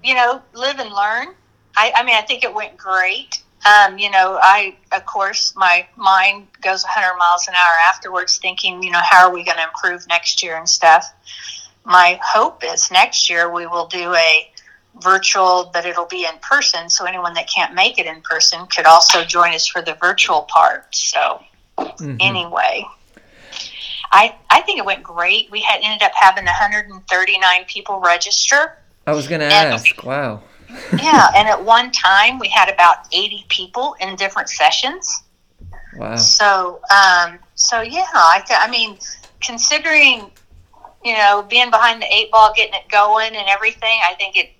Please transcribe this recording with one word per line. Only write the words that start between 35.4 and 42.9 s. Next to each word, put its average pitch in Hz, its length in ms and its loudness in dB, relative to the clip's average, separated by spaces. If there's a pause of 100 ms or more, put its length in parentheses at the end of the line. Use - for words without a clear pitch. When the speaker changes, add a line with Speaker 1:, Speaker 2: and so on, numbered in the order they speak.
Speaker 2:
Wow. 113 200 -10
Speaker 1:
So, 185 640 2 (100)
um, 180 500 4 (160)
so 233 260 0
yeah, 320 320 -4
I 185 320 4
th-, 240 160 0
I 233 80 -2
mean, 226 260 -6 (460)
considering, 254 880 0 (720)
you 233 100 -4
know, 208 280 4
being 240 280 0
behind 226 300 4
the - 140 -8
eight 220 160 -2
ball, 220 240 6
getting 214 200 -2
it - 140 -12
going 214 460 2